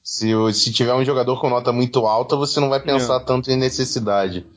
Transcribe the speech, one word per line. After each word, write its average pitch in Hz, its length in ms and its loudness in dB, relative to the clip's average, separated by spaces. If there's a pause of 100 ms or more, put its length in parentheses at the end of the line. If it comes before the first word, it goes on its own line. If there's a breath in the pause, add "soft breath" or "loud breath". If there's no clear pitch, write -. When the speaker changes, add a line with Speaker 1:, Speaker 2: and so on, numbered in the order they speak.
Speaker 1:
Se 110 320 -2
o, 110 180 2
se 113 200 -2
tiver 123 220 2
um 131 100 2
jogador 131 360 0
com 147 100 0
nota 123 220 0
muito 123 340 0
alta, 117 280 0
você 143 260 -2
não 139 100 2
vai 135 100 0
pensar 131 400 0
Speaker 2:
É. - 40 -10
Speaker 1:
tanto 127 260 0
em 131 60 2
necessidade. 104 880 -2 (120 soft breath)